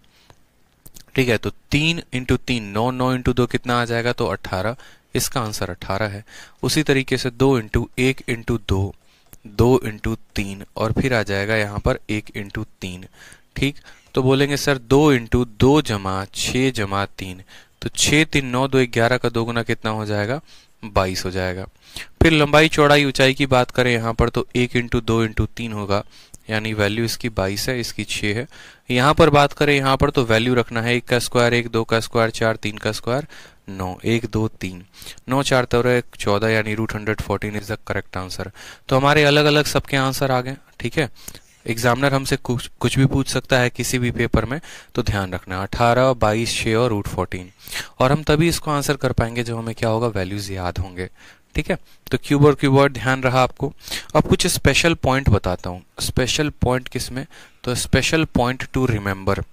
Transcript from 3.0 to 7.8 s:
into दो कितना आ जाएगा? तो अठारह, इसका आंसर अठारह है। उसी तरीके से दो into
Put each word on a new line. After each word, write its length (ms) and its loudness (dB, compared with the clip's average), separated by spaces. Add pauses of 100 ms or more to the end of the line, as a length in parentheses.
into 180 -2
दो 100 2
कितना 360 -2
आ 40 -2
जाएगा? 260 -2
तो 160 -2
अठारह, 480 -4 (400)
इसका 260 -2
आंसर 280 -6
अठारह 360 -4
है। 200 -8 (380)
उसी 200 0
तरीके 340 0
से 120 -2
दो 320 2
into 240 -2 (140)